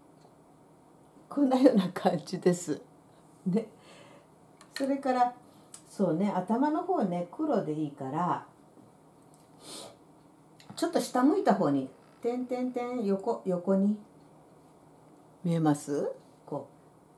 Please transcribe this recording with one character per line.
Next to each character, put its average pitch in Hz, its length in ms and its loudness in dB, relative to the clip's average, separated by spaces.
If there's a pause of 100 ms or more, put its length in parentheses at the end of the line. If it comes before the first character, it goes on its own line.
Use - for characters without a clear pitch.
(1300)
こ 285 120 0
ん 262 80 4
な 254 100 4
よ 262 140 8
う - 20 2
な 180 140 4
感 175 280 0
じ 175 220 -8
で 175 140 4
す。 156 280 -4 (640)
ね。 196 220 -2 (1080)
そ 277 120 -2
れ 269 100 0
か 262 160 -2
ら、 247 220 2 (520)
そ 190 200 0
う 160 80 2
ね、 196 140 0
頭 226 420 0
の 349 120 0
方 349 200 0
ね、 175 280 -2
黒 277 320 -2
で 151 80 -4
い 151 140 -2
い 143 60 -6
か 135 180 -10
ら、 156 380 -4 (2250)
ち 320 100 -2
ょ - 20 -2
っ 339 40 -4
と 330 80 2
下 247 240 0
向 349 140 4
い 392 60 0
た 226 100 4
方 185 160 2
に、 139 180 0 (340)
て 240 140 -2
ん 247 120 -6
て 247 120 -4
ん 254 120 -4
て 247 120 -4
ん、 247 220 -4
横、 196 400 -2
横 185 300 0
に。 208 220 2 (1500)
見 175 100 0
え 165 60 0
ま 156 160 4
す？ 147 360 -4 (360)
こ 143 200 -8 (500)